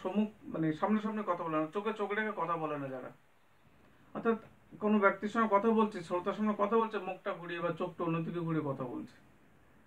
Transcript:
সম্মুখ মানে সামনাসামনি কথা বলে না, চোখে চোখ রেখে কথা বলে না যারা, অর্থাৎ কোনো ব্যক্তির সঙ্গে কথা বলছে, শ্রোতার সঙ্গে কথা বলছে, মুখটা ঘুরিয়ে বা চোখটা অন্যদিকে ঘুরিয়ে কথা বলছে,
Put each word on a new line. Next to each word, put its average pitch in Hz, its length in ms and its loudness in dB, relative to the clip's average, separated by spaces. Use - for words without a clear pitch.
সম্মুখ 208 260 0
মানে 160 280 -2
সামনাসামনি 208 540 0
কথা 175 180 -2
বলে 160 120 0
না, 156 100 2
চোখে 208 260 -2
চোখ 202 200 -2
রেখে 214 240 -2
কথা 170 200 -2
বলে 151 220 -2
না 139 100 -4
যারা, 131 220 -8
অর্থাৎ 226 240 0
কোনো 214 180 4
ব্যক্তির 196 300 4
সঙ্গে 220 220 2
কথা 202 200 6
বলছে, 208 320 2
শ্রোতার 180 300 -2
সঙ্গে 208 260 0
কথা 208 180 2
বলছে, 214 220 2
মুখটা 185 360 -6
ঘুরিয়ে 170 260 -8
বা 170 120 0
চোখটা 175 320 -4
অন্যদিকে 165 360 -2
ঘুরিয়ে 160 260 0
কথা 135 180 -4
বলছে, - 320 -8